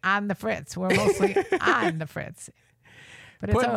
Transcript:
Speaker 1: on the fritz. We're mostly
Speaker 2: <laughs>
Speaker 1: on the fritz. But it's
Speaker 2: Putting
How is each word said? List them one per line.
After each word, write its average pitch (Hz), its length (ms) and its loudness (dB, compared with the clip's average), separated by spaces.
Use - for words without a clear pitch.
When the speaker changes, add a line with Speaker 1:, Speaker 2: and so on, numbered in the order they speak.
Speaker 1:
on 202 240 0
the 202 80 -2
fritz. 208 420 -6
We're 185 180 -2
mostly 392 420 2
Speaker 2:
<laughs> 370 120 0
Speaker 1:
on 277 380 0
the 156 100 -6
fritz. - 420 -12
But 196 100 -4
it's 208 60 4
Speaker 2:
Putting 240 200 4